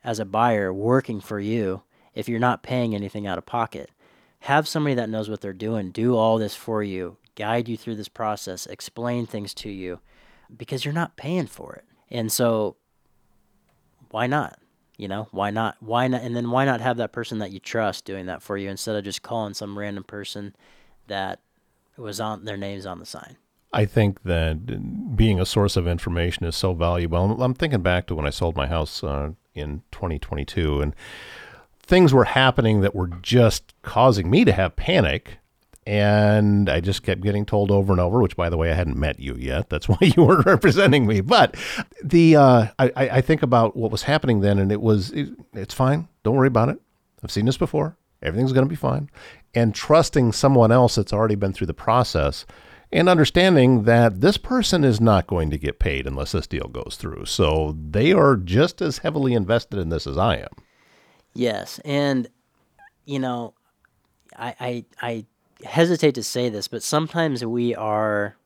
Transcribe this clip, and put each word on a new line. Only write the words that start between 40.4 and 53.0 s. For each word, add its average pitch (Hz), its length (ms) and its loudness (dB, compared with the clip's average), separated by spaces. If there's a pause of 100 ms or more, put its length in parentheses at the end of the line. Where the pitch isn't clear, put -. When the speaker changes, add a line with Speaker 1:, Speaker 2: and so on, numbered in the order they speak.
Speaker 2:
representing 180 600 4
me. 104 160 2
But 165 340 4 (460)
the, 165 360 6
uh, 127 300 8 (120)
I, 135 60 2 (100)
I, 131 140 0
I 131 120 2
think 156 220 0
about 120 320 2
what 113 160 -4
was 110 120 -4
happening 135 360 2
then, 101 180 2
and 98 140 2
it 104 100 -2
was, 107 300 2
it, 143 180 -6 (240)
"It's 101 200 -10
fine. 143 340 0 (160)
Don't 113 140 0
worry 131 100 6
about 120 220 2
it. - 100 -6 (420)
I've 95 100 -12
seen 104 140 0
this 127 120 0
before. 151 400 -2 (240)
Everything's 131 320 0
gonna 131 140 4
be 165 80 -6
fine." 139 340 -4 (440)
And 113 220 2
trusting 147 560 2
someone 123 400 4
else 123 240 4
that's 104 160 -2
already 107 240 0
been 98 160 -2
through 92 160 -6
the 80 60 -4
process 90 720 0 (460)
and 175 180 4